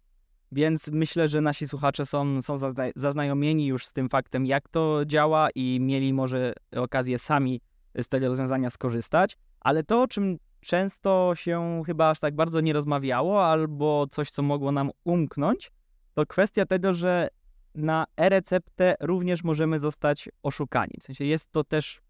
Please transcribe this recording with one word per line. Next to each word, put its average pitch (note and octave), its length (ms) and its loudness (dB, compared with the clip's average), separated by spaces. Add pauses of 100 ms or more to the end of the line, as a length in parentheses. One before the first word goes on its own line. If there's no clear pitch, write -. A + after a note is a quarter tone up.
(520)
Więc D3+ 400 0
myślę, D#3+ 360 0
że D3+ 140 2
nasi D3 260 -2
słuchacze C#3 380 -2
są, C#3+ 360 -2
są C#3+ 160 -4
zazna-, C3 380 -4
zaznajomieni C#3+ 720 0
już C3 180 -2
z - 80 -18
tym C3 160 -2
faktem, C3 360 -2
jak C3+ 240 0
to D3+ 360 0
działa D3+ 500 2
i B2+ 260 0
mieli C3+ 320 0
może B2+ 400 0 (220)
okazję B2+ 440 -2
sami C3 420 0 (340)
z B2 120 -4
tego C3 200 0
rozwiązania C3 420 -2
skorzystać. C3 680 -2 (220)
Ale D3+ 240 0
to, A#3 180 2
o B3+ 60 2
czym G3 300 -2 (240)
często F#3 760 2
się E3+ 500 -4
chyba D#3+ 240 2
aż D#3 100 0
tak D3 160 -2
bardzo D#3+ 260 0
nie D#3+ 120 2
rozmawiało D3 720 0
albo D3+ 640 2
coś, - 220 -6
co - 100 -4
mogło C#3+ 300 0
nam C#3+ 200 0 (120)
umknąć, E3+ 680 0 (420)
to D3+ 120 2
kwestia G3 400 2
tego, F#3 280 0
że F3 360 0 (460)
na D#3+ 300 0 (120)
e-receptę F#3 800 2
również F3+ 440 0
możemy D#3 360 0
zostać D3 500 -2 (140)
oszukani. C3+ 560 -2
W - 40 -18
sensie C3+ 220 -10
jest D#3 260 -2
to D3+ 120 0
też - 460 -4